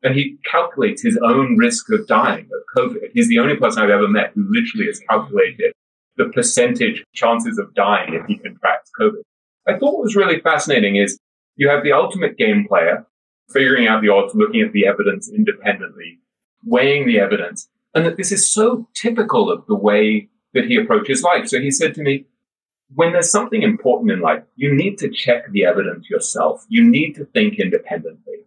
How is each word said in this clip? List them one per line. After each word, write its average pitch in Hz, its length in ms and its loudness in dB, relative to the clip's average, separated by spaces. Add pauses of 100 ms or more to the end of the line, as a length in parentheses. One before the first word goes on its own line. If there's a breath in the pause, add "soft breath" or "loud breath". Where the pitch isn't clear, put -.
And 135 100 2
he 139 240 -2 (140)
calculates - 500 -2
his 113 220 0
own 131 340 2
risk 117 340 0
of 107 140 0
dying - 400 0
of - 160 -10 (140)
covid. - 380 -2
He's 233 160 2
the 233 100 4
only 143 160 2
person 110 260 0
I've 104 80 2
ever 101 180 2
met 101 280 0
who 104 140 0
literally 110 380 -2
has - 120 -6 (100)
calculated 101 640 0 (440)
the 123 120 0
percentage 123 760 0 (120)
chances 117 420 0
of 101 160 -8
dying - 400 0
if - 140 -6
he 208 100 -4
contracts - 600 -6
covid. 220 220 0 (460)
I 185 60 0
thought 285 200 0
what 294 100 -4
was 214 120 -2
really 180 260 2
fascinating 117 560 0
is 101 200 0 (380)
you 139 140 2
have 139 140 2
the 143 80 2
ultimate - 460 0
game 104 300 2
player - 380 0 (460)
figuring 131 360 2
out 110 140 0
the 104 80 2
odds, 98 260 2
looking 107 260 2
at 107 120 -2
the 139 120 2
evidence - 460 -2
independently, 98 880 -4 (460)
weighing 135 420 2
the 110 120 2
evidence, 98 480 -4 (260)
and 160 120 0
that 165 120 -4
this 190 140 -4
is 196 200 0
so 233 440 0
typical 226 560 -2
of - 160 -6
the 104 80 0
way 104 540 2 (240)
that 117 120 0
he 120 120 0
approaches 113 460 0
life. 175 240 2
So 127 120 -2
he 139 120 -2
said 156 240 -2
to 156 60 -10
me, 139 240 -2 (680)
"When 170 180 2
there's 175 180 0
something 220 320 0
important - 500 0
in - 100 -2
life, - 220 0 (120)
you 139 180 0
need 185 260 0
to 139 100 -4
check 120 420 -2
the 101 140 2
evidence 92 440 -2
yourself. - 600 -4
You 233 140 4
need - 320 4
to - 100 -10
think - 340 -2
independently." - 880 -6